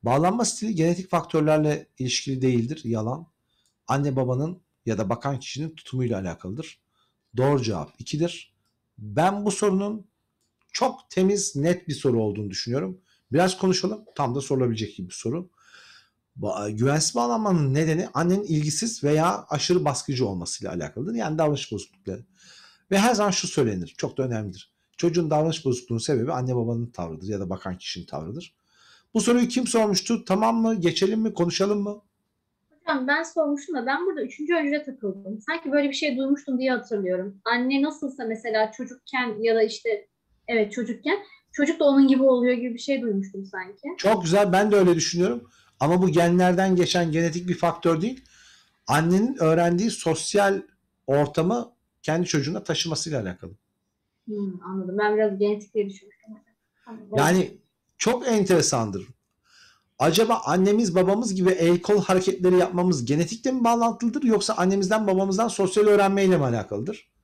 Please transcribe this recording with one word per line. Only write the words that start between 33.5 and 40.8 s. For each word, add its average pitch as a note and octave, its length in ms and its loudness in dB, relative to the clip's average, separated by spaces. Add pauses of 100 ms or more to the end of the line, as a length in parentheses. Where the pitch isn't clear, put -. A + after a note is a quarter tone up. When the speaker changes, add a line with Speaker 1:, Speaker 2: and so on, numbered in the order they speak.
Speaker 2:
da B3 100 -4
ben D4 200 -2
burada D#4 180 -2
üçüncü D4+ 300 -4
öncüle D4 300 0
takıldım. G3+ 580 -8
Sanki D#4+ 300 -6
böyle C#4+ 180 2
bir C#4 40 -6
şey C#4 240 -2
duymuştum C4+ 420 -2
diye C4 120 0
hatırlıyorum. G3 760 -4
Anne B3+ 360 0
nasılsa C#4+ 440 -6
mesela A3 460 -2
çocukken A#3+ 680 -8
ya A3+ 140 2
da A3+ 80 4
işte, A3 440 -4 (400)
evet, A3 240 0
çocukken B3 460 -4 (340)